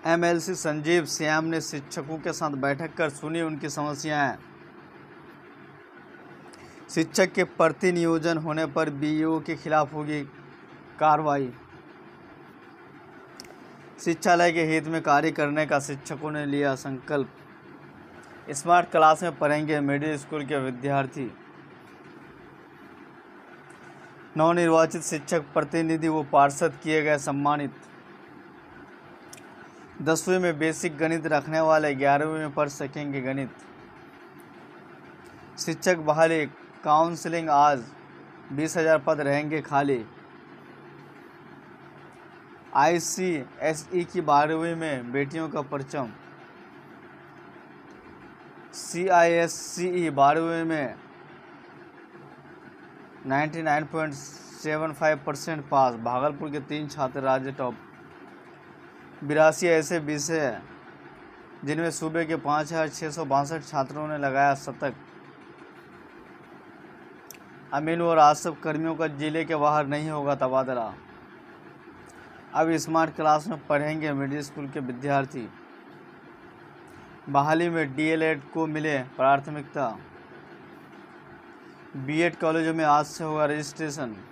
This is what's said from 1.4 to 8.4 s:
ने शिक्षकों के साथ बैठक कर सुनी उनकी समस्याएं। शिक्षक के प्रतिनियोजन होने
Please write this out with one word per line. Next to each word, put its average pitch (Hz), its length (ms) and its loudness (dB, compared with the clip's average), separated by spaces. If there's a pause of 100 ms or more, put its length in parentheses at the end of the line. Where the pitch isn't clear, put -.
ने 165 160 -2
शिक्षकों 151 560 -8
के 160 160 -6
साथ 151 240 -4
बैठक 139 380 -2
कर 160 140 0
सुनी 156 320 -6
उनकी 156 280 -6
समस्याएं। 147 680 -2 (2500)
शिक्षक 180 440 2
के 185 120 2
प्रतिनियोजन 165 920 2
होने 156 300 -2